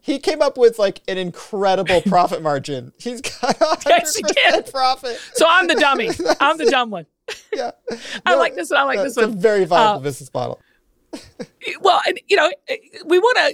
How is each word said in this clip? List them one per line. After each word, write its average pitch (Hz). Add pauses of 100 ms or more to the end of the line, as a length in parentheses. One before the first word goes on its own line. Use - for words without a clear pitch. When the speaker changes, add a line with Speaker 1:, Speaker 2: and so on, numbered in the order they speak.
Speaker 1:
He 277
came 311
up 277
with, 233
like, 196
an 190
incredible 185
Speaker 2:
<laughs> -
Speaker 1:
profit 180
margin. 139
He's 240
got -
a 339
hundred 320
percent - (120)
Speaker 2:
Yes, 339
he 403
did. 349
Speaker 1:
profit. 262 (160)
Speaker 2:
So 311
I'm 359
the 330
dummy. 269 (180)
Speaker 1:
<laughs> -
Speaker 2:
I'm 302
the 311
dumb 247
one. 175 (460)
Speaker 1:
Yeah. 247 (520)
Speaker 2:
I 359
Speaker 1:
No, -
Speaker 2:
like -
this 339
one. 285
I 277
like 262
Speaker 1:
no, -
Speaker 2:
this 240
Speaker 1:
it's 226
Speaker 2:
one. 214
Speaker 1:
a -
very 202
viable 202
Speaker 2:
Uh, 131
Speaker 1:
business 139
model. 123 (520)
<laughs> - (600)
Speaker 2:
Well, 359
and, 381
you 403
know, 320 (580)
we 349
wanna, 381